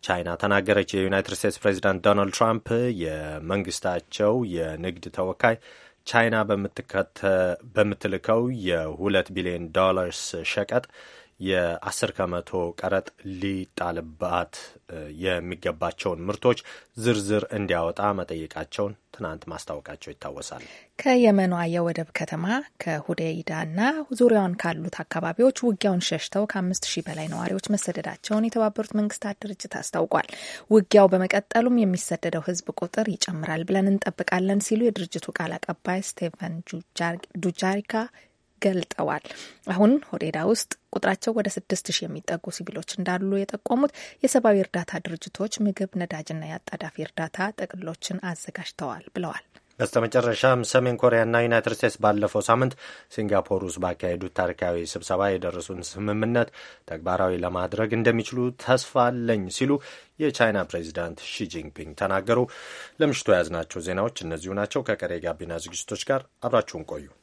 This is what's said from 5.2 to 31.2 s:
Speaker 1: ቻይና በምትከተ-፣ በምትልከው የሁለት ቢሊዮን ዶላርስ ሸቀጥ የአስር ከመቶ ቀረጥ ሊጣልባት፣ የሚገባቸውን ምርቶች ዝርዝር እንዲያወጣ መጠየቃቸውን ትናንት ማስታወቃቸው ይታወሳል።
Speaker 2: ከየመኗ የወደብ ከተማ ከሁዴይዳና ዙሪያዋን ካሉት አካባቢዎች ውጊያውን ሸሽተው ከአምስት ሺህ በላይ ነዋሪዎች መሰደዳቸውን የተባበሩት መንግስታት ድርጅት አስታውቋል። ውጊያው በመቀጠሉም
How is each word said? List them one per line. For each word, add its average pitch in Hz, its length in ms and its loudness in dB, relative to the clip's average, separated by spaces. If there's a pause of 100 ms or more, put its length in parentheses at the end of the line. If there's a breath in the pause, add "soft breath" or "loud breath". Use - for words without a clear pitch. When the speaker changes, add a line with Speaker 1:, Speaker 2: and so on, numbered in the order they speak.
Speaker 1:
ቻይና 113 360 4
በምትከተ-፣ 98 840 -2 (400)
በምትልከው 104 720 0 (200)
የሁለት 87 680 0
ቢሊዮን 87 400 -2
ዶላርስ 92 520 2 (260)
ሸቀጥ 107 360 0 (560 loud breath)
የአስር 92 720 0
ከመቶ 87 380 -4 (260)
ቀረጥ 92 300 -2 (280)
ሊጣልባት፣ 87 1160 -4 (680)
የሚገባቸውን 87 1040 -4
ምርቶች 104 360 2 (380 loud breath)
ዝርዝር 107 540 2
እንዲያወጣ 87 500 -2 (140)
መጠየቃቸውን 87 800 -6 (180)
ትናንት 80 340 -8
ማስታወቃቸው 76 640 -12
ይታወሳል። - 520 -12 (360 loud breath)
Speaker 2:
ከየመኗ 208 560 6 (140)
የወደብ 170 460 -2
ከተማ 160 300 -4 (340)
ከሁዴይዳና 160 1000 -4 (340)
ዙሪያዋን 220 440 6
ካሉት 165 420 -4
አካባቢዎች 175 640 2
ውጊያውን 196 420 2
ሸሽተው 196 420 -2
ከአምስት 185 400 -2
ሺህ - 180 -4
በላይ 156 240 -6
ነዋሪዎች 175 420 -4
መሰደዳቸውን 208 760 -2
የተባበሩት 214 480 0
መንግስታት 208 460 -2
ድርጅት 208 360 -10
አስታውቋል። - 520 0 (420 loud breath)
ውጊያው 202 380 10
በመቀጠሉም 202 720 4